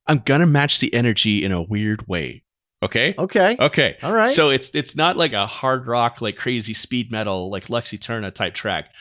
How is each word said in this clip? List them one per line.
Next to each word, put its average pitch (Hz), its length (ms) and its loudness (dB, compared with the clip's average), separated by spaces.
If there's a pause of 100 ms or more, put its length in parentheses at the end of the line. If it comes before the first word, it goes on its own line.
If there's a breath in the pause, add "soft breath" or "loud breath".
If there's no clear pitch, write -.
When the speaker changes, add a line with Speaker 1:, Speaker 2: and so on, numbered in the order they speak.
Speaker 1:
I'm 147 180 4
gonna 151 220 4
match 143 320 4
the - 140 -2
energy 110 500 2
in 98 80 0
a 90 100 -2
weird 107 460 -4
way. 80 340 -6 (400)
Okay? 123 360 0
Speaker 2:
Okay. 190 420 2
Speaker 1:
Okay. - 440 2
Speaker 2:
All 160 80 -2
right. 226 240 2
Speaker 1:
So 151 140 6
it's, 131 240 0
it's 147 220 -6
not 165 200 2
like 160 160 0
a 101 160 -2
hard 131 400 -2
rock, 117 320 0
like, 107 160 -4
crazy 113 380 -4
speed 120 380 -6
metal, 98 380 -4
like, 98 200 -8
Lux 117 240 -4
Eterna 107 360 -8
type 92 260 -6
track, 87 340 -4 (120)